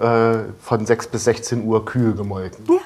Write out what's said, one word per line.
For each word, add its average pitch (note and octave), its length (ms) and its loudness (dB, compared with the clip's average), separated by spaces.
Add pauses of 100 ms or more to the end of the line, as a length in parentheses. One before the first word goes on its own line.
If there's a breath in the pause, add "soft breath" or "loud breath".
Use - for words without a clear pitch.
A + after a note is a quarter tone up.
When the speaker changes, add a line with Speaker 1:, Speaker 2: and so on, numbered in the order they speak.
Speaker 1:
äh, A2+ 440 2 (140)
von A2 240 -2
sechs A2+ 220 0
bis G#2+ 160 -6
sechzehn A#2 420 0
Uhr A2 200 0
Kühe A2+ 300 0
gemolken. F#2+ 540 -8
Speaker 2:
Ja. F4+ 180 4